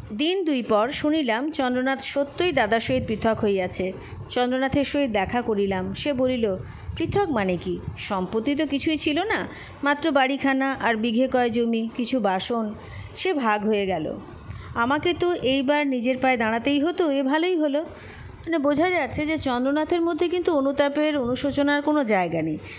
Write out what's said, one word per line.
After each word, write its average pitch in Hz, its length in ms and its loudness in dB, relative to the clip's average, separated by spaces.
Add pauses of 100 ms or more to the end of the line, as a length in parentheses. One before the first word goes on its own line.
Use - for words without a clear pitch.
(140)
দিন 339 300 0
দুই 277 180 0
পর 220 300 2
শুনিলাম 294 580 0
চন্দ্রনাথ 262 520 0
সত্যই 294 500 -2
দাদার 226 280 4
সহিত 254 260 0
পৃথক 220 360 0
হইয়াছে। 190 500 0 (380)
চন্দ্রনাথের 262 540 2
সহিত 285 260 0
দেখা 208 320 0
করিলাম। 196 520 0
সে 294 180 -2
বলিল, 247 440 0 (400)
"পৃথক 381 340 0
মানে 196 260 2
কি? 175 220 -4 (200)
সম্পত্তি 214 560 0
তো 302 120 0
কিছুই 277 320 0
ছিল 311 240 0
না, 403 260 -2 (340)
মাত্র 285 280 2
বাড়িখানা 269 720 2
আর 226 140 2
বিঘে 240 320 2
কয় 247 220 2
জমি, 226 460 0
কিছু 247 240 -2
বাসন, 208 540 0 (420)
সে 370 180 0
ভাগ 214 320 0
হয়ে 208 200 2
গেল। 165 300 -2 (580)
আমাকে 294 400 0
তো 349 180 0
এইবার 277 540 2
নিজের 254 320 0
পায়ে 254 180 2
দাঁড়াতেই 233 440 0
হতো, 339 300 2
এ 277 120 2
ভালোই 320 340 2
হলো।" 302 260 2 (640)
মানে, 330 120 0
বোঝা 294 320 2
যাচ্ছে 302 360 0
যে 311 120 0
চন্দ্রনাথের 277 640 0
মধ্যে 339 280 0
কিন্তু 349 240 0
অনুতাপের, 285 680 2
অনুশোচনার 285 640 0
কোনো 302 220 2
জায়গা 180 380 2
নেই। 156 160 -2 (200)